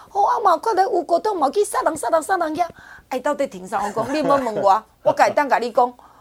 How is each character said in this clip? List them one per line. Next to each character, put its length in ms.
哦， 140
啊 140
嘛， 180
看 180
到 60
有 220
国 160
栋 180
嘛 140
去 120
杀 200
人、 120
杀 140
人、 140
杀 120
人 200
遐。 80
啊， 520
伊 40
到 160
底 100
停 220
啥？ 180
我 60
讲， 200
你 120
莫 140
问 180
我， 340
<laughs> 140
我 100
家 140
己 80
当 120
甲 120
你 120
讲。 220